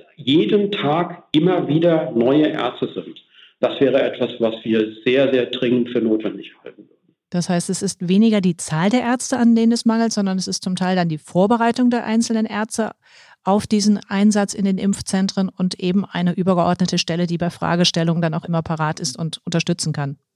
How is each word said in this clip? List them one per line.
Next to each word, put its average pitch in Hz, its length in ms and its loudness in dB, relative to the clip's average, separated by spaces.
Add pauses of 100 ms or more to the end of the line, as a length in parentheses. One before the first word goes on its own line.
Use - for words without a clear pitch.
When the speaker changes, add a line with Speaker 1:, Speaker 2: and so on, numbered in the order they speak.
(160)
Speaker 1:
jeden 185 560 2
Tag 170 600 -2
immer 165 360 2
wieder 165 440 2
neue 135 340 4
Ärzte 123 480 -4
sind. 82 280 -12 (380)
Das 117 200 0
wäre 131 200 4
etwas, 120 380 -2
was 113 160 0 (100)
wir 110 300 0 (100)
sehr, 127 260 2
sehr 123 160 2
dringend 120 440 0
für 120 100 0
notwendig 107 520 -2 (120)
halten - 140 -20
würden. - 120 -20 (400)
Speaker 2:
Das 175 180 -2
heißt, 175 200 -2
es 190 140 -4
ist 190 260 -6
weniger 214 320 4
die 175 160 2
Zahl 165 340 -2
der 247 100 2
Ärzte, 247 360 -2
an 233 200 4
denen 226 160 4
es 233 120 -2
mangelt, 226 280 2
sondern 190 260 -2
es 180 80 -6
ist 190 160 -6
zum 185 140 -4
Teil 185 180 0
dann 170 140 0
die 151 100 -4
Vorbereitung 233 720 2
der 240 140 -2
einzelnen 226 420 0
Ärzte 214 460 -4 (500)
auf 208 240 2
diesen 208 320 2 (100)
Einsatz 202 460 2
in 196 100 -4
den 190 140 0
Impfzentren 196 680 -2
und - 320 -4
eben 185 240 0
eine 175 300 -2
übergeordnete 180 640 0
Stelle, 175 300 -2
die 170 100 -4
bei 170 140 -2
Fragestellungen 170 720 0
dann 160 120 -2
auch - 100 -4
immer 165 180 -2
parat 156 380 -4
ist - 180 -8
und 160 260 -8
unterstützen 170 480 -2
kann. 139 240 -6 (180)